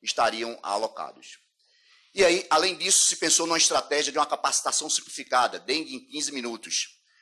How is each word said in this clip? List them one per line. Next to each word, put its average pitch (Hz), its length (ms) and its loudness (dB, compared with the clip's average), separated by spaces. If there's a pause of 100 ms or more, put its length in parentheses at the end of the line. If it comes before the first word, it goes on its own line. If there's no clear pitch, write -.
estariam 117 600 -2
alocados. 101 760 -6 (760)
E 190 100 4
aí, 175 260 4
além 170 260 4
disso, 180 300 2
se - 100 0
pensou 165 300 2
numa 165 120 2
estratégia 143 540 2
de 139 60 0
uma 147 80 2
capacitação 147 640 -2
simplificada, 123 720 0
dengue 135 360 -4
em 127 60 -10
quinze 147 300 -8
minutos, 120 720 -8 (220)